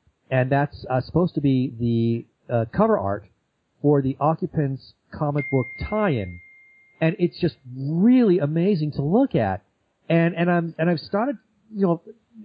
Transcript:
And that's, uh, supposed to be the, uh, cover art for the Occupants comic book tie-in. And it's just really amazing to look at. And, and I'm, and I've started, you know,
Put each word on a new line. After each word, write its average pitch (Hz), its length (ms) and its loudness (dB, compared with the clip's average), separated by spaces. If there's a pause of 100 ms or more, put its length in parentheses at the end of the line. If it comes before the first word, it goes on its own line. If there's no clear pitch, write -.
(300)
And 131 220 2
that's, 143 360 -2
uh, 131 120 0
supposed 170 360 0
to 156 40 -4
be 131 320 2 (760)
the, 123 60 -2
uh, 113 180 0
cover 214 260 2
art 101 260 -4 (580)
for 143 200 4
the 131 180 -2
Occupants 147 720 -2 (200)
comic 147 380 -4
book 131 160 0 (220)
tie-in. 120 520 -2 (600)
And 165 200 0
it's 175 180 -2
just 175 180 -2 (200)
really 180 640 4
amazing 156 520 0
to 143 100 -4
look 202 320 2
at. 98 280 0 (460)
And, 165 260 2
and 170 160 0
I'm, 170 260 0
and 165 140 0
I've 165 100 0
started, 226 380 -4 (360)
you 196 120 0
know, 170 160 0 (420)